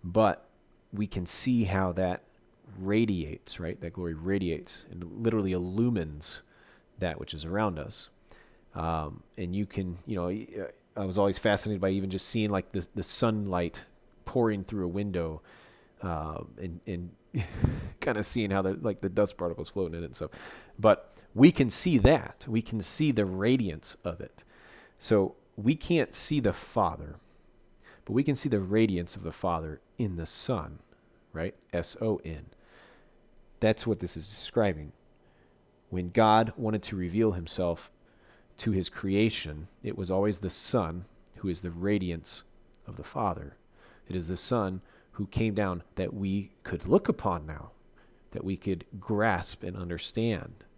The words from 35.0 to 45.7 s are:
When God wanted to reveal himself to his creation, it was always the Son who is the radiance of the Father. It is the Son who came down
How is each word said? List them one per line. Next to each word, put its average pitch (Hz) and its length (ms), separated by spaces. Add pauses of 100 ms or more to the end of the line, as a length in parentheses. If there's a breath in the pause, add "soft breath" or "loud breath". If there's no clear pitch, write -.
When 90 200
God 110 480
wanted 107 260
to - 120
reveal 95 380
himself 87 560 (680 soft breath)
to 113 140
his 92 180
creation, 98 800 (160)
it 107 140
was 92 140
always 98 280
the 92 100
Son 90 560 (320)
who 98 100
is 85 140
the 87 100
radiance 90 720 (440)
of 90 100
the - 60
Father. 120 520 (520 soft breath)
It 90 80
is 85 120
the 90 100
Son 95 440 (320 soft breath)
who 101 140
came 110 260
down 92 300 (120)